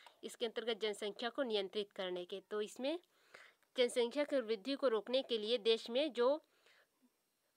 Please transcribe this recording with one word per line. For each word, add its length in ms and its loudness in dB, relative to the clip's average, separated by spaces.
इसके 240 -4
अंतर्गत 340 -4
जनसंख्या 500 -2
को 140 -2
नियंत्रित 480 -2
करने 320 -4
के। 180 -10
तो 200 -6
इसमें 360 -4
जनसंख्या 480 2
की 160 0
वृद्धि 340 -2
को 140 2
रोकने 340 2
के 160 -2
लिए 220 0
देश 300 2
में 220 0
जो 160 4